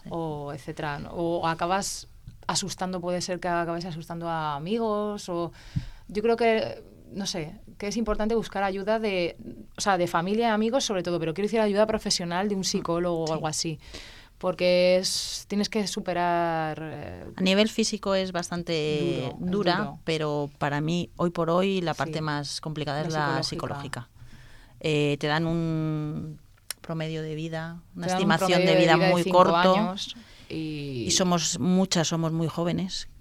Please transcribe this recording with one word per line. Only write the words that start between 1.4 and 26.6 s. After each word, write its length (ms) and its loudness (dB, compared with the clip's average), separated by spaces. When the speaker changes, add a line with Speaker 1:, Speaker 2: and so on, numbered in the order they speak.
Speaker 2:
acabas 600 -2
asustando, 520 -2
puede 200 -2
ser 180 -4
que 80 -6
acabes 380 -2
asustando 440 -8
a 280 -2
amigos, 720 -2
o 240 -4
yo 140 -4
creo 140 4
que, 460 2
no 120 -6
sé, 300 -6
que 80 -6
es 100 -4
importante 380 0
buscar 300 0
ayuda 340 0
de, 380 0
o 40 -10
sea, 180 4
de 100 2
familia 400 2
y 20 4
amigos 340 2
sobre 200 -2
todo, 160 -2
pero 140 -2
quiero 120 0
decir 140 2
ayuda 260 4
profesional 600 -2
de 80 0
un 80 -2
psicólogo 580 0
o 60 -2
Speaker 1:
Sí. 40 -2
Speaker 2:
algo 140 -2
así, 320 -4
porque 580 4
es, 500 -2
tienes 220 0
que 180 -2
superar, 960 0
eh, 420 -10
Speaker 1:
A 40 -6
nivel 280 6
físico 480 0
es 160 0
bastante 1000 -2
Speaker 2:
Duro, 60 -10
es 60 -2
Speaker 1:
dura, 240 2
Speaker 2:
duro. 260 -4
Speaker 1:
pero 560 0
para 220 0
mí, 340 0
hoy 160 0
por 180 0
hoy, 320 2
la 140 -2
parte 200 -2
Speaker 2:
Sí. 80 -2
Speaker 1:
más 380 -4
complicada 420 -4
es 100 -4
Speaker 2:
La 240 0
Speaker 1:
la 80 0
Speaker 2:
psicológica. 640 -6
Speaker 1:
psicológica. 0 -
Eh, 400 2
te 80 0
dan 180 2
un 920 -2